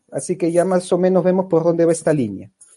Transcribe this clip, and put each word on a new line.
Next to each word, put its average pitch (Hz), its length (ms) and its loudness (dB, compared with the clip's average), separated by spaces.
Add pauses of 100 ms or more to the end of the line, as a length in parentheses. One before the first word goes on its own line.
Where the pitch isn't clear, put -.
(120)
Así 175 260 -6
que 170 140 -2
ya 170 140 2
más 180 260 -2
o 180 60 2
menos 185 260 2
vemos 185 220 0
por 165 180 0
dónde 165 220 2
va 170 60 4
esta 165 220 0
línea. 101 360 -4 (280)